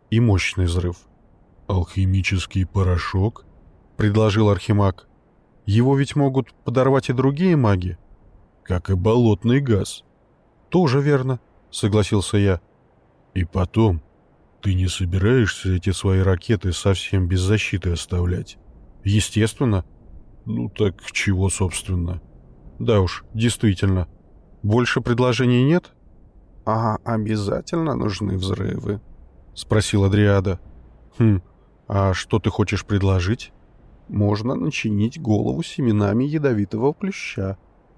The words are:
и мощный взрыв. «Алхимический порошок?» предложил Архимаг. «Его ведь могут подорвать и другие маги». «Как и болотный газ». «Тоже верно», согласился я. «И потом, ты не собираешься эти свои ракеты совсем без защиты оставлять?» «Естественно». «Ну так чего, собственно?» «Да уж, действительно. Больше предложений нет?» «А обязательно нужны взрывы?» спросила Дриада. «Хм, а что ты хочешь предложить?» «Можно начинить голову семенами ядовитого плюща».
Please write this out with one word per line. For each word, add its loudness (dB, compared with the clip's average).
и 2
мощный 2
взрыв. -2
«Алхимический -2
порошок?» -2
предложил 2
Архимаг. 0
«Его 2
ведь -2
могут 0
подорвать 2
и 2
другие 2
маги». 2
«Как -4
и 2
болотный 2
газ». -2
«Тоже 2
верно», 0
согласился 0
я. 2
«И -2
потом, 0
ты 0
не 0
собираешься 0
эти -2
свои 0
ракеты 0
совсем 0
без 0
защиты -2
оставлять?» -4
«Естественно». 0
«Ну -6
так -2
чего, 0
собственно?» -4
«Да 2
уж, -2
действительно. 0
Больше 0
предложений 2
нет?» 0
«А 0
обязательно -4
нужны -4
взрывы?» -4
спросила 0
Дриада. 2
«Хм, 4
а 2
что -2
ты 0
хочешь -2
предложить?» 0
«Можно -2
начинить -2
голову -2
семенами 0
ядовитого -2
плюща». -8